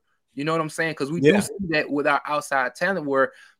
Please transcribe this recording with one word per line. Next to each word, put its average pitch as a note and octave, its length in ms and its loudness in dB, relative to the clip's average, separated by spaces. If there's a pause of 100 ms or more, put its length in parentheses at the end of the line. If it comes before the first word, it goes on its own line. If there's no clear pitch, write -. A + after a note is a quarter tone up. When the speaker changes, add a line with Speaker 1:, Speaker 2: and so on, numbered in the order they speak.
(360)
Speaker 1:
You C3+ 80 -6
know D#3 80 -2
what E3 80 0
I'm D#3 100 -4
saying? D#3+ 260 -4
'Cause C#3+ 180 -4
we E3+ 80 -4
Speaker 2:
Yeah. D3+ 160 6
Speaker 1:
do G3+ 40 4
see - 120 -6 (160)
that D3+ 200 0
with C#3 160 -2
our C#3+ 200 2
outside C#3+ 500 -2
talent F3+ 300 -2
where C3+ 260 2 (280)